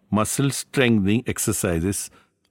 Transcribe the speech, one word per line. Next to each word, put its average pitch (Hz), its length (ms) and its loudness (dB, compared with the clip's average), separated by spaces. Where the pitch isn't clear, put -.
muscle 107 400 0
strengthening 113 760 2
exercises 95 840 -2